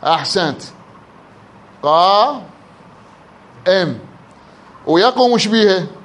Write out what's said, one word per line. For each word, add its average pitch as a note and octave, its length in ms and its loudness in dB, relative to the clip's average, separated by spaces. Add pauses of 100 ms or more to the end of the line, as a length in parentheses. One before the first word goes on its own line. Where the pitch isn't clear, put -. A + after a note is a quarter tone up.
أحسنت. D#3 580 -2 (1200)
قائم. G3 580 2 (2500)
ويقوم B3 460 2
إيش A3+ 140 0
بيها؟ G#3 400 2 (180)